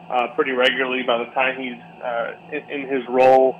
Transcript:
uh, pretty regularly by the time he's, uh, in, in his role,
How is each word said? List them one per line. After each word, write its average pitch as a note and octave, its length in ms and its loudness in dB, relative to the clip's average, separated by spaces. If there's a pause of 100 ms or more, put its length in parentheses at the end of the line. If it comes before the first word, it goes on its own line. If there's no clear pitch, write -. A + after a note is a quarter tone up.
uh, A#2+ 260 0
pretty C#3+ 160 0
regularly B2+ 520 0
by A#2+ 160 0
the A#2+ 120 -8
time C3 280 -2
he's, B2 220 -10 (220)
uh, A#2 280 -6 (200)
in, C#3+ 320 -8
in C3 60 -10
his C3+ 200 -2
role, C3 500 6